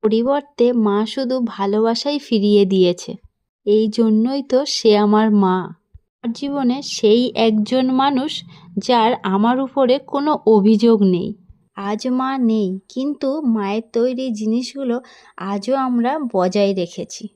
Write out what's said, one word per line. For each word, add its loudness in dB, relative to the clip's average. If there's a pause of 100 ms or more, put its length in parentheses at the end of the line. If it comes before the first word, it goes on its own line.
পরিবর্তে 0
মা 0
শুধু -4 (100)
ভালোবাসাই -2
ফিরিয়ে 2
দিয়েছে। 0 (540)
এই 2
জন্যই 0
তো 0
সে 0
আমার 4
মা। 2 (520)
আমার -10
জীবনে -2 (160)
সেই 4 (140)
একজন 2
মানুষ 0 (460)
যার 2 (120)
আমার 2
উপরে 0
কোনো -4 (140)
অভিযোগ 4
নেই। 0 (460)
আজ -8
মা -2
নেই, 0 (200)
কিন্তু -4 (120)
মায়ের -2
তৈরি -2
জিনিসগুলো -4 (420)
আজও -4
আমরা -2 (220)
বজায় 0
রেখেছি। -8 (120)